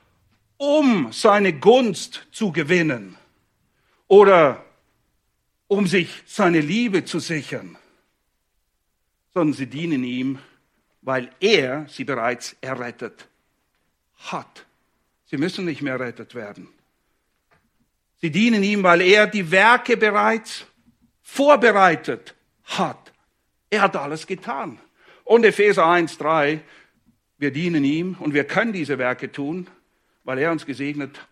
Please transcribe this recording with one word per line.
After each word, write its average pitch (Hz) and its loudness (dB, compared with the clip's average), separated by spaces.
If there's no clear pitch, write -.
um 269 2
seine 202 2
Gunst 208 2
zu 208 -4
gewinnen 147 -2
oder 190 6
um 202 0
sich 175 0
seine 175 2
Liebe 190 -2
zu 170 -6
sichern, 123 -10
sondern 156 0
sie 127 -8
dienen 139 -6
ihm, 127 -6
weil 131 -6
er 151 0
sie - -14
bereits 123 -6
errettet 120 -12
hat. - -16
Sie 151 -12
müssen 185 -6
nicht 147 -8
mehr 135 -6
errettet 120 -10
werden. 101 -16
Sie 165 -6
dienen 214 0
ihm, 208 -2
weil 175 4
er 208 6
die 190 -6
Werke 226 4
bereits 214 -2
vorbereitet 202 2
hat. - -8
Er 208 -2
hat 196 0
alles 147 -10
getan. 139 -10
Und 226 4
Epheser 202 4
eins 170 0
drei, 156 -2
wir 139 -4
dienen 160 -2
ihm 165 -2
und 147 -6
wir 147 0
können 220 -4
diese 147 -6
Werke 123 -6
tun, 165 -10
weil 131 -8
er 165 -2
uns 160 -8
gesegnet 139 -10